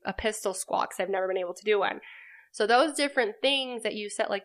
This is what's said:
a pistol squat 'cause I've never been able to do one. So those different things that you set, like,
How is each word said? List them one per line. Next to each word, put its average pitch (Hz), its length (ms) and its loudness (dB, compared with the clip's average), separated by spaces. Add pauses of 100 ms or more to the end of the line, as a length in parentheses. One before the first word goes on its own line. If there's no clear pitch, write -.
a 196 80 -2
pistol 214 420 -2
squat - 360 -2
'cause - 100 -8
I've 185 100 -2
never 190 180 0
been 185 100 -2
able 180 160 -4
to - 100 -18
do 214 140 4
one. 190 220 0 (520)
So 214 140 0
those 269 280 4
different 269 460 0
things 262 420 0
that 214 120 -2
you 208 160 -6
set, - 200 -2
like, 202 140 -2